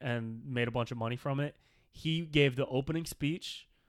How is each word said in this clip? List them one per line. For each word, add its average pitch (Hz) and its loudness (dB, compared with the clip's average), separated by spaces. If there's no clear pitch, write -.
and 117 -2
made 120 0
a 117 -2
bunch 120 0
of 120 -6
money 117 0
from 139 -2
it. 143 -2
He 160 -2
gave 147 4
the 139 2
opening 156 0
speech - -4